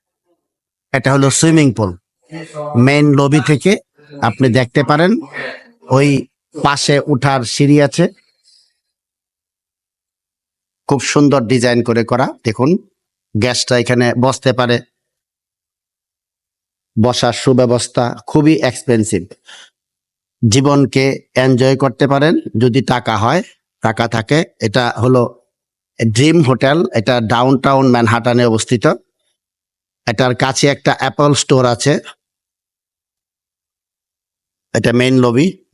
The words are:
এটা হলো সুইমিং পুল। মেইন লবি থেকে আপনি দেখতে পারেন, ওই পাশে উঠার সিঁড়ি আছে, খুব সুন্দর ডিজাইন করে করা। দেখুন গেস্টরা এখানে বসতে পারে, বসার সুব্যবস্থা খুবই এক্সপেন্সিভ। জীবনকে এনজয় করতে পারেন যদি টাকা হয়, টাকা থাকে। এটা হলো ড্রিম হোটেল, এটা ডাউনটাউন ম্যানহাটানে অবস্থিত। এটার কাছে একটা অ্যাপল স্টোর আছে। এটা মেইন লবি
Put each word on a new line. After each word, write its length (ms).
এটা 220
হলো 140
সুইমিং 380
পুল। 140
মেইন 200
লবি 220
থেকে 220
আপনি 180
দেখতে 220
পারেন, 220
ওই 120
পাশে 420
উঠার 280
সিঁড়ি 220
আছে, 180
খুব 120
সুন্দর 280
ডিজাইন 260
করে 220
করা। 160
দেখুন 240
গেস্টরা 480
এখানে 240
বসতে 360
পারে, 160
বসার 380
সুব্যবস্থা 600
খুবই 240
এক্সপেন্সিভ। 520
জীবনকে 600
এনজয় 380
করতে 300
পারেন 220
যদি 180
টাকা 300
হয়, 200
টাকা 220
থাকে। 240
এটা 180
হলো 200
ড্রিম 400
হোটেল, 300
এটা 160
ডাউনটাউন 600
ম্যানহাটানে 560
অবস্থিত। 340
এটার 360
কাছে 220
একটা 260
অ্যাপল 320
স্টোর 220
আছে। 180
এটা 160
মেইন 140
লবি 220